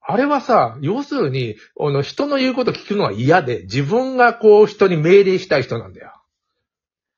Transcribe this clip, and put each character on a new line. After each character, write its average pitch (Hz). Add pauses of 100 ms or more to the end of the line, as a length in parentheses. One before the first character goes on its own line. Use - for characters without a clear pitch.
あ 180
れ 254
は 285
さ、 135
要 196
す 285
る 196
に、 123 (240)
あ 147
の、 139
人 277
の 285
言 262
う -
こ 254
と 190
聞 -
く 202
の 202
は 120
嫌 135
で、 120
自 101
分 254
が 240
こ 214
う、 208
人 208
に 180
命 180
令 190
し -
た 151
い 127
人 117
な 95
ん 92
だ 90
よ。 - (1040)